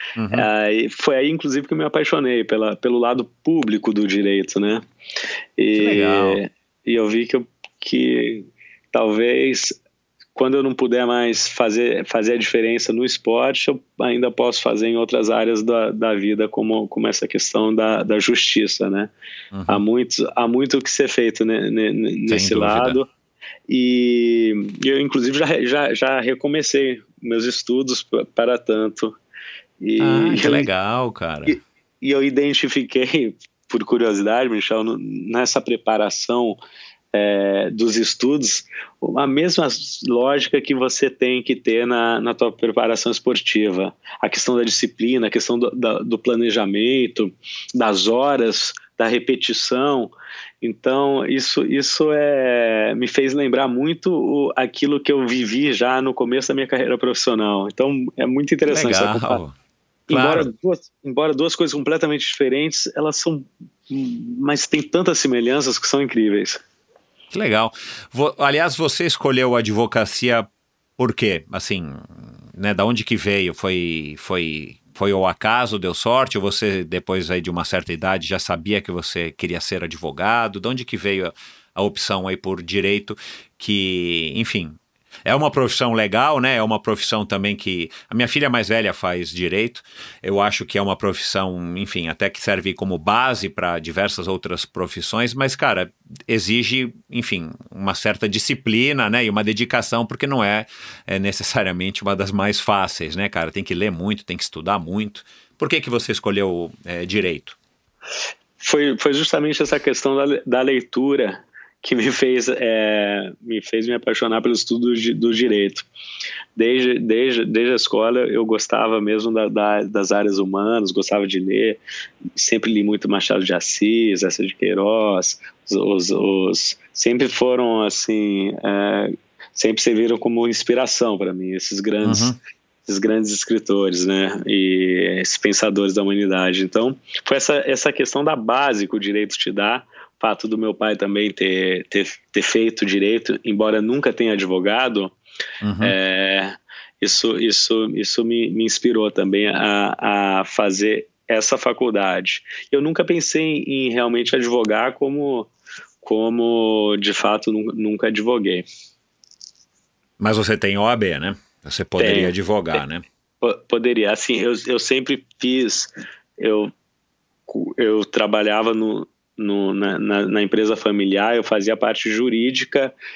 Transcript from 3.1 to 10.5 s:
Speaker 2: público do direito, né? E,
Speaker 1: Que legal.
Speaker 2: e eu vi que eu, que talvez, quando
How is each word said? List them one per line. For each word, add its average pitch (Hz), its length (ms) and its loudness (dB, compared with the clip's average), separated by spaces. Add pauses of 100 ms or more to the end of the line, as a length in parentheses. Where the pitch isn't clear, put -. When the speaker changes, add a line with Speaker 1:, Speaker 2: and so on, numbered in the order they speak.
Speaker 2:
público 117 500 2
do 104 140 2
direito, 98 520 2
né? 107 220 0 (720)
E, 107 220 4
Speaker 1:
Que 104 80 4
legal. 98 480 4 (500)
Speaker 2:
e 117 120 2
eu 110 120 2
vi 113 200 0
que - 80 -2
eu, 120 120 0 (320)
que 120 640 0 (480)
talvez, 120 800 2 (640)
quando 131 240 2